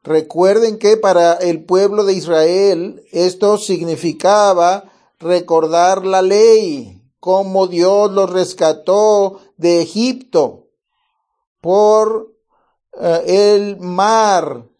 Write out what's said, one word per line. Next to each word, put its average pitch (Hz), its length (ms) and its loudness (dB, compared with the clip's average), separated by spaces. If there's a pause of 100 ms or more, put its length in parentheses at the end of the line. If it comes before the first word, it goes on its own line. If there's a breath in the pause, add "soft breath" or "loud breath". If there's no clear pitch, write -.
Recuerden 190 760 0
que 214 200 2
para 175 360 2
el 175 320 -4
pueblo 202 400 0
de 196 80 0
Israel 175 1000 -2
esto 185 460 0
significaba 180 1300 -2 (280 soft breath)
recordar 170 880 0
la 190 160 0
ley, 202 800 2 (180)
cómo 190 480 -2
Dios 190 440 0
los 196 180 -2
rescató 185 1080 0 (180 loud breath)
de 170 240 0
Egipto 190 840 -4 (920)
por, 214 760 0 (680)
eh, 185 560 0
el 202 220 -4
mar 180 920 -2 (100)